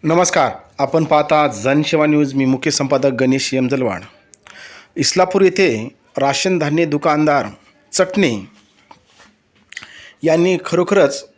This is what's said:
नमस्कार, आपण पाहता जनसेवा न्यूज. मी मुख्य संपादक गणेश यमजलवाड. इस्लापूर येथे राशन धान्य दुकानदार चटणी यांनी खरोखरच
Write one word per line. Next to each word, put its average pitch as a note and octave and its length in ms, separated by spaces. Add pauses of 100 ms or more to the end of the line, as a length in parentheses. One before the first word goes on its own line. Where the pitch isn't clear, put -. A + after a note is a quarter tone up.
नमस्कार, E3 480 (280)
आपण D#3+ 240
पाहता D3+ 440
जनसेवा C#3+ 580
न्यूज. D3 280
मी C3+ 120
मुख्य C3 260
संपादक C#3 380
गणेश C3 440
यमजलवाड. B2+ 480 (920)
इस्लापूर F#3 460
येथे F3 540 (220)
राशन C#3 400
धान्य D#3 280
दुकानदार D3 600 (460)
चटणी F3+ 580 (1700)
यांनी E3+ 420
खरोखरच F3 720